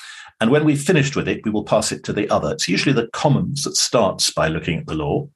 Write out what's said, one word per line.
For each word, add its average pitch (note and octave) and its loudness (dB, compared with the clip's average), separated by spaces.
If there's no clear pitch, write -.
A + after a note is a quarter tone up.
and A2+ 2
when D3+ 4
we've D3 4
finished D3+ 2
with D#2+ -2
it, - -2
we A2 -2
will G#2 -2
pass A2 0
it - -6
to - -6
the G#2+ -2
other. E2 0
It's - -4
usually D#3+ 2
the A#2 0
Commons G2+ 0
that - -4
starts - 0
by D#2+ 0
looking D#2+ -2
at - -10
the D#2+ -6
law. D2 -2